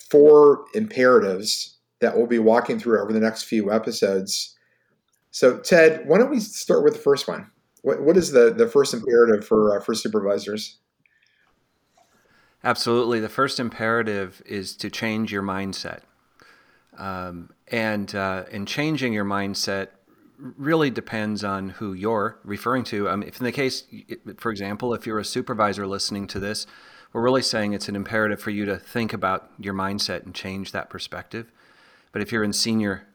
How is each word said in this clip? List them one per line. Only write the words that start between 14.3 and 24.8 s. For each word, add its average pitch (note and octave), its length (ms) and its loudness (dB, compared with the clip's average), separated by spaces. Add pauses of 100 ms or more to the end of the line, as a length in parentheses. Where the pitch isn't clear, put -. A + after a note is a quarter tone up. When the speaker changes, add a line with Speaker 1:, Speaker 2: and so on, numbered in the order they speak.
Speaker 2:
is G2 320 -10
to G#2 120 -8
change A2 440 -4
your G2+ 100 -4
mindset. F#2+ 600 -8 (920)
Um, F2+ 520 -10 (180)
and, G#2+ 480 -4
uh, F#2+ 340 -4
and G2+ 160 -10
changing C#3+ 460 -4
your G#2+ 140 -2
mindset G2 640 -4 (680)
really D3 320 2
depends G#2+ 520 -6
on G2 280 -6
who G2 240 -10
you're G#2 500 -2
referring A#2 400 -4
to. G2+ 240 -4
Um, G2 160 -2
if - 140 -14
in B2 80 -6
the A#2+ 60 -2
case, C3 320 -4 (540)
for A#2 140 -6
example, G#2 420 -6